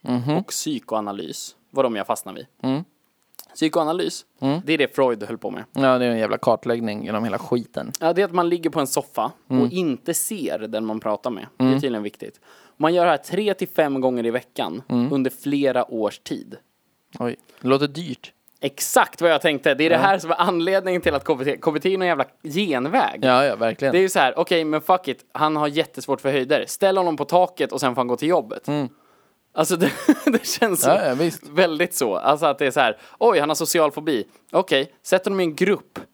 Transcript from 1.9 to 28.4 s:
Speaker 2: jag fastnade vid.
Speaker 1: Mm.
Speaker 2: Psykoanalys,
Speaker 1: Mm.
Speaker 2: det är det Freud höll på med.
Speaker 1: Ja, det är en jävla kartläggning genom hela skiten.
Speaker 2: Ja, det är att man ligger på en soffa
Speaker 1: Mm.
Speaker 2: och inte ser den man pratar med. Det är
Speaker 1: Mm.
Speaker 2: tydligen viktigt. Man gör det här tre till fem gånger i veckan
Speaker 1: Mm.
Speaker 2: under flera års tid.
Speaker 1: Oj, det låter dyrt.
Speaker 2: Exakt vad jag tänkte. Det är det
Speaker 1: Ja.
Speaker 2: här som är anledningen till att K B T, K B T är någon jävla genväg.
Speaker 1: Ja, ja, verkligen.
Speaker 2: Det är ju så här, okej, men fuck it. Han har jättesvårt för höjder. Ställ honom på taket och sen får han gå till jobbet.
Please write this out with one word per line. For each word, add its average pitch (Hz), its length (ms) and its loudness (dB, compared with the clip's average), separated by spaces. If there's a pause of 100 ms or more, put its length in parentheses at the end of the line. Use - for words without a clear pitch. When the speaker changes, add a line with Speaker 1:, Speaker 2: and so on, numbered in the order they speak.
Speaker 2:
jag 98 120 -4
fastnade 98 300 -6
vid. - 100 -16 (240)
Speaker 1:
Mm. 151 120 -4 (720)
Speaker 2:
Psykoanalys, 160 680 -2 (160)
Speaker 1:
Mm. 139 240 0
Speaker 2:
det 151 80 0
är 151 40 0
det 135 180 0
Freud 123 280 2
höll 113 140 -10
på 104 140 -8
med. 107 120 -10 (100)
Speaker 1:
Ja, 131 240 4
det 123 80 0
är 120 40 2
en 113 80 0
jävla 110 200 0
kartläggning 113 680 -2
genom 107 180 -2
hela 104 160 -4
skiten. - 600 -4
Speaker 2:
Ja, 165 140 2
det 180 80 2
är 202 40 4
att 170 60 -8
man 170 180 0
ligger 165 200 0
på 160 100 -2
en 139 80 0
soffa - 440 -4 (180)
Speaker 1:
Mm. 127 140 2
Speaker 2:
och 123 80 0
inte 165 420 -2
ser 107 460 -4
den 110 260 -6
man 107 140 -6
pratar 107 300 -4
med. 101 180 -10 (100)
Det 127 60 2
är 131 40 4
Speaker 1:
Mm. 139 140 2
Speaker 2:
tydligen 117 220 -2
viktigt. - 360 -12 (380)
Man 156 160 2
gör 175 120 4
det 175 60 4
här 147 60 2
tre 196 360 -2
till 180 140 -4
fem 139 340 0
gånger 123 240 0
i 117 60 0
veckan 120 580 -6
Speaker 1:
Mm. 123 240 0
Speaker 2:
under 131 180 0
flera 139 600 0
års 107 280 -4
tid. - 380 -12 (640)
Speaker 1:
Oj, 120 160 -4 (260)
det 127 60 -4
låter 139 200 4
dyrt. 143 440 -10 (300)
Speaker 2:
Exakt - 600 0
vad 170 100 4
jag 147 100 2
tänkte. 147 320 2
Det 139 100 0
är 165 60 4
det 165 60 6
Speaker 1:
Ja. 156 60 2
Speaker 2:
här 196 180 4
som 160 120 -6
är 170 100 2
anledningen 180 600 0
till 160 140 0
att 139 100 -2
K 156 100 0
B 127 100 -6
T, 143 120 -2
K - 140 0
B 151 80 -2
T 190 140 0
är 190 40 0
någon 185 100 0
jävla 143 180 2 (180)
genväg. 160 840 0
Speaker 1:
Ja, 127 200 6
ja, 117 100 0
verkligen. 113 360 0
Speaker 2:
Det 170 80 2
är - 20 4
ju 190 80 2
så 180 100 0
här, 135 200 2
okej, 165 260 2
men 156 160 -2
fuck 185 260 0
it. 123 240 -8
Han 151 240 0
har 151 120 0
jättesvårt 143 540 -4
för 135 100 0
höjder. 135 360 0
Ställ 190 300 0
honom 170 200 0
på 143 80 -4
taket 175 460 2
och 131 80 -6
sen 123 160 0
får 131 40 0
han 123 80 0
gå 123 100 0
till 151 120 -2
jobbet. 143 380 -2